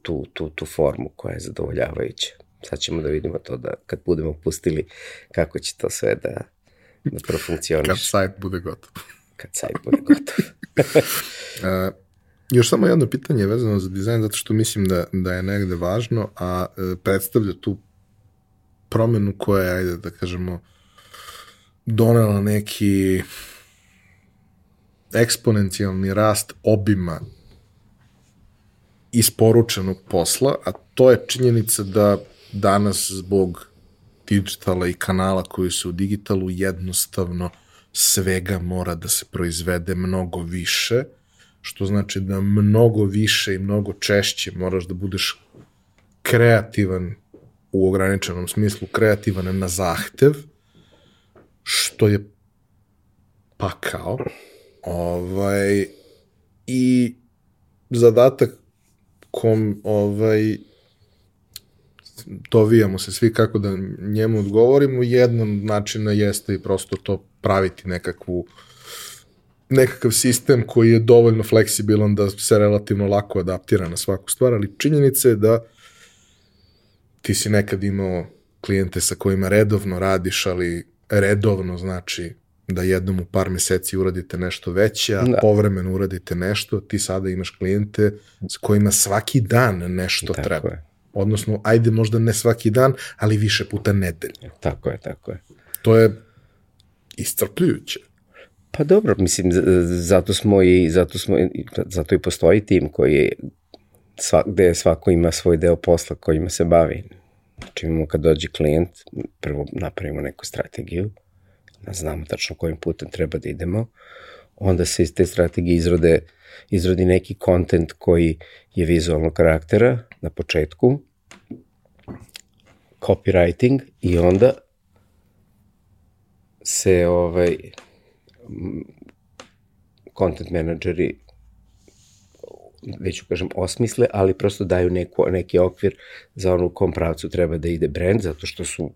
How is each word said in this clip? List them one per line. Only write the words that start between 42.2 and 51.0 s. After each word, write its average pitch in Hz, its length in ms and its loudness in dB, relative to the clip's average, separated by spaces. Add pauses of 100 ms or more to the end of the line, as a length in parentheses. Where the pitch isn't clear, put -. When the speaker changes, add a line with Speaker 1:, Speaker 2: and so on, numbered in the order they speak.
Speaker 2:
mnogo 104 640 4
više 104 500 0
i 92 40 -8
mnogo 101 340 -4
češće - 640 -2
moraš 90 320 -4
da 92 60 -10
budeš 92 480 -6 (800)
kreativan 104 920 2 (560)
u 95 160 2
ograničenom 95 600 -2
smislu, 104 440 -4
kreativan 98 680 0
na 95 80 -4
zahtev, 92 640 0 (1300)